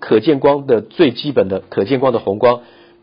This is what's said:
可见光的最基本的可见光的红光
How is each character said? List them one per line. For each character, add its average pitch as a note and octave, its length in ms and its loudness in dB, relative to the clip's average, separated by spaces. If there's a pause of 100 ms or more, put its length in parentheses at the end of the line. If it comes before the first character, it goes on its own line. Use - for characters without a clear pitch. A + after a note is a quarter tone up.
可 - 180 2
见 C3+ 220 0
光 C#3+ 240 0
的 C3+ 160 2
最 - 300 0
基 D3 200 -8
本 G2 160 0
的 F#2+ 220 -4
可 - 160 -4
见 B2+ 160 -2
光 C3 100 0
的 A2+ 80 -2
红 G#2 200 -4
光 A#2+ 240 2 (400)